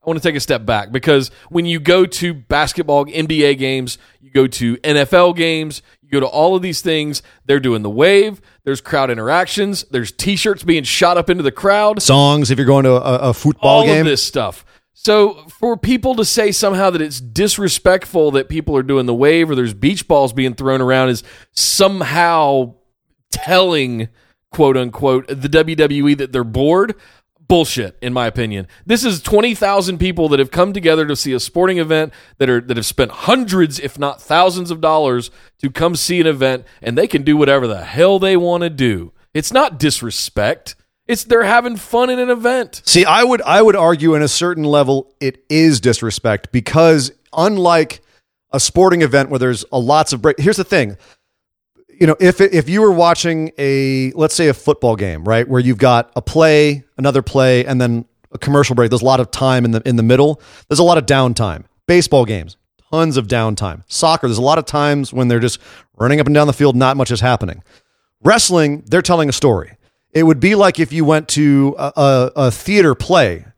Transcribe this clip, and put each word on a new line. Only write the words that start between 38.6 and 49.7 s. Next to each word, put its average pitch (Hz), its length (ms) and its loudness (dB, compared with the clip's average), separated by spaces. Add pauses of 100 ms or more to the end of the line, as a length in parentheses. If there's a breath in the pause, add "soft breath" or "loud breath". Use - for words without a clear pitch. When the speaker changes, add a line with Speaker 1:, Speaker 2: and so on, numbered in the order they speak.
Speaker 1:
do. 113 420 -4 (220)
It's 151 200 -6
not 254 260 0
disrespect. 120 960 -4 (320)
It's, 240 160 -4
they're 233 200 2
having 233 340 0
fun 240 320 -2
in 254 100 -4
an 247 100 -4
event. 240 560 -4
Speaker 2:
See, 180 200 4
I 190 180 2
would, 240 200 0
I 175 180 4
would 214 160 6
argue 165 380 2
in 151 60 0
a 151 60 0
certain 170 380 -4
level 139 560 0
it 135 280 -6
is 156 300 4
disrespect 113 720 -2
because 147 600 2 (200)
unlike 170 680 0 (500)
a 139 80 -4
sporting 175 420 2
event 135 280 2
where 139 100 -4
there's 123 320 -2